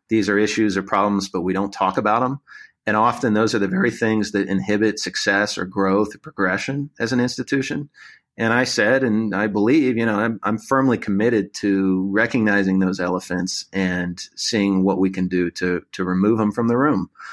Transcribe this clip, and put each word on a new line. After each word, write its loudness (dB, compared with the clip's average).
these 2
are 2
issues 2
or -2
problems, 0
but -4
we -2
don't -4
talk -2
about 2
'em. -4
And 0
often 2
those 2
are 0
the 2
very 0
things 0
that -2
inhibit 0
success -2
or -4
growth 0
or -20
progression -4
as -2
an 2
institution. -4
And 2
I 2
said, 2
and 0
I 0
believe, 2
you 0
know, 0
I'm, -2
I'm 0
firmly 2
committed 0
to 0
recognizing 2
those 0
elephants -4
and -2
seeing 0
what 2
we 2
can -2
do -2
to, -4
to -6
remove 2
'em 0
from -2
the 2
room. 0